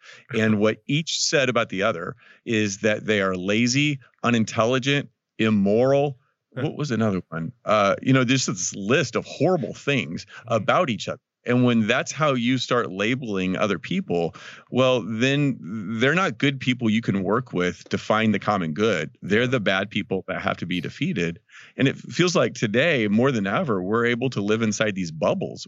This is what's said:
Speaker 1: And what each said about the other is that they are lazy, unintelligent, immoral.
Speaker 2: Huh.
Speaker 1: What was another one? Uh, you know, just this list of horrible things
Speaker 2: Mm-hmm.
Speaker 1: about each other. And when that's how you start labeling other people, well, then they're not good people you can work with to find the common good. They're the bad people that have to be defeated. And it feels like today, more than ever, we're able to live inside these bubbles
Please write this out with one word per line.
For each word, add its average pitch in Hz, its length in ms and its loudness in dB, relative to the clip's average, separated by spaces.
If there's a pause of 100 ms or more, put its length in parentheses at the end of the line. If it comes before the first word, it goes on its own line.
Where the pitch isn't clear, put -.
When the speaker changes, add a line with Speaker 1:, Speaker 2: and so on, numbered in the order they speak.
(320)
Speaker 1:
And 110 280 2
what 110 260 2
each 151 340 -2
said 139 280 2
about 113 200 0
the 95 140 -4
other 90 340 -2 (300)
is 107 320 0
that 107 260 0
they 104 160 2
are 95 140 0
lazy, 120 640 0 (240)
unintelligent, 123 880 0 (280)
immoral. 117 800 4 (380)
Speaker 2:
Huh. 127 60 -4
Speaker 1:
What 151 140 -4
was 143 140 -4
another 110 380 0
one? 82 240 -8 (120)
Uh, 101 360 4
you - 120 2
know, 131 120 4
just 127 220 0
this - 280 -6
list 117 420 0
of 90 100 -2
horrible 151 480 -2
things 127 500 -4
Speaker 2:
Mm-hmm. - 300 -6
Speaker 1:
about 131 340 2
each 107 200 -6
other. 76 120 -8 (240)
And 123 200 2
when 117 240 4
that's 131 240 0
how 143 220 0
you 123 220 0
start 120 360 -2
labeling 98 640 -2
other 95 240 -2
people, 87 560 -4 (340)
well, 127 320 2
then 131 560 0 (400)
they're 131 160 2
not 175 240 -2
good 139 220 0
people 123 280 0
you 110 140 2
can 98 220 0
work 117 280 -2
with 90 360 -2
to 98 100 -2
find 110 340 2
the 101 60 0
common 95 360 -2
good. 90 360 0 (120)
They're 104 260 2
the 127 100 0
bad 101 320 -2
people 95 380 -4
that 87 120 -6
have 92 180 -2
to 95 80 -8
be 87 140 -4
defeated. 85 600 -4 (360)
And 135 120 2
it - 100 -2
feels 165 380 0
like 127 180 2
today, 120 540 2
more 117 240 4
than 101 160 -2
ever, 113 340 0
we're 113 240 0
able 120 240 0
to 123 100 -4
live 107 220 2
inside 107 320 0
these 92 160 -4
bubbles 90 580 -2